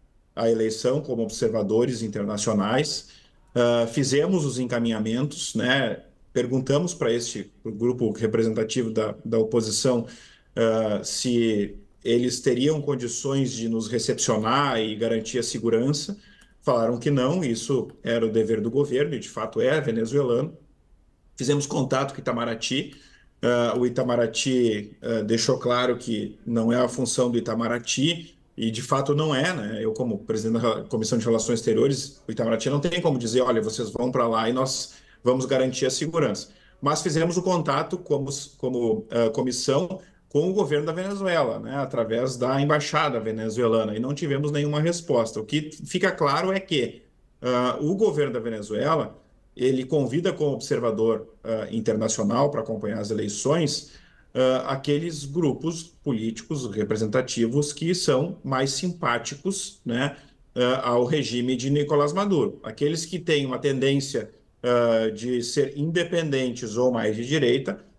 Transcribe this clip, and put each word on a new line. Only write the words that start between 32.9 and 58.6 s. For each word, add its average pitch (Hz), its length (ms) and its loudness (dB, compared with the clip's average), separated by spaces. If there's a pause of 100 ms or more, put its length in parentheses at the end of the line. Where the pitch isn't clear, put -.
como 156 180 2
dizer, 117 220 2
"Olha, 123 200 4
vocês 107 300 -2
vão 123 220 -2
pra 123 160 2
lá 113 200 2
e 120 40 2
nós - 480 -4 (220)
vamos 131 220 2
garantir 131 400 2
a 127 60 2
segurança." 147 580 0 (320)
Mas 147 220 2
fizemos 165 340 2
o 180 60 2
contato 160 560 0
como, 135 320 -2 (260)
como, 120 540 0
ah, 117 180 2
comissão 131 720 0 (300)
com 151 180 2
o 190 40 0
governo 151 340 0
da 160 60 -2
Venezuela, 175 640 0
né, 113 180 -8
através 123 600 -2
da 131 240 0
embaixada 147 580 2
venezuelana, 110 800 0
e - 20 -4
não 131 160 -4
tivemos 147 380 -2
nenhuma 147 280 -2
resposta. 151 600 0
O 107 40 -8
que 151 260 -4 (140)
fica 180 280 0
claro 165 400 0
é 196 80 -2
que, 147 420 -2 (400)
ah, 123 380 2
o 151 160 0
governo 151 360 2
da 120 80 -4
Venezuela, 110 800 -2 (360)
ele 131 280 0
convida 147 480 0
como 147 200 0
observador, 113 800 0 (100)
ah, 110 260 -4
internacional 113 800 2
para 113 100 -2
acompanhar 104 400 -4
as 104 100 -6
eleições, 127 800 0 (420)
ah, 127 360 2
aqueles 147 560 -2
grupos 156 580 -2
políticos 120 880 -6
representativos 113 1040 0
que 165 200 -2
são 156 480 0
mais 135 280 0